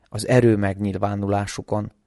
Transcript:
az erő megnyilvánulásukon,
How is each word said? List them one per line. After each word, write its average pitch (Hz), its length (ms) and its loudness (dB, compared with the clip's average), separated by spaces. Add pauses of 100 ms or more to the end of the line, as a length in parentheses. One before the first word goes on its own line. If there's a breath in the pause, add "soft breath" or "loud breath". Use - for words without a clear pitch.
az 107 200 -8
erő 120 280 6
megnyilvánulásukon, 101 1400 -4 (140)